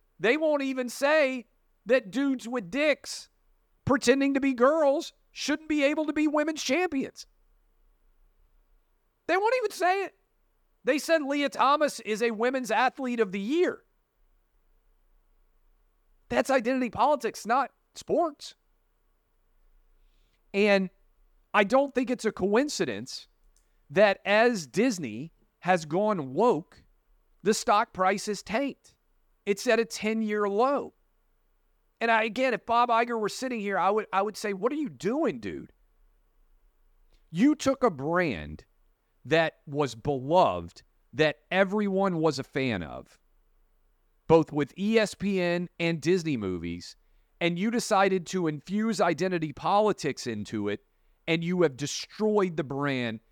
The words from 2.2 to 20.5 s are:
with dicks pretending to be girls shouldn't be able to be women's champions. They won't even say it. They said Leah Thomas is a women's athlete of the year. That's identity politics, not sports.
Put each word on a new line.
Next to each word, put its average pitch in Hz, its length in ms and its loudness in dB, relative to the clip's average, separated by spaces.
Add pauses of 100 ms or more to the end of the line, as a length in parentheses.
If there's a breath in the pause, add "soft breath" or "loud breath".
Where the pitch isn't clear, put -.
with 233 220 -6
dicks - 580 -2 (560)
pretending 277 500 4
to 269 60 2
be 269 140 0
girls 285 580 2 (200)
shouldn't 302 360 -4
be 302 160 0
able 302 220 0
to 302 60 -6
be 302 140 0
women's 302 360 0
champions. 285 640 -4 (2000)
They 339 100 2
won't 440 220 2
even 427 120 -2
say 381 340 0
it. - 100 -12 (720)
They 269 140 2
said 320 240 2
Leah 285 260 -2
Thomas 285 520 2
is 208 220 -4
a 233 80 0
women's 240 400 -4
athlete 240 500 0
of 196 120 0
the 202 80 -6
year. 294 400 0 (2500)
That's 247 220 0
identity 254 400 0
politics, 233 560 -2
not 247 240 0 (240)
sports. 294 600 -4 (2000)